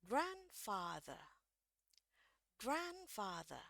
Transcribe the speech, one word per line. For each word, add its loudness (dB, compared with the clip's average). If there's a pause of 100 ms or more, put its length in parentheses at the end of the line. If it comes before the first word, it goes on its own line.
grandfather. 2 (1400)
Grandfather. 0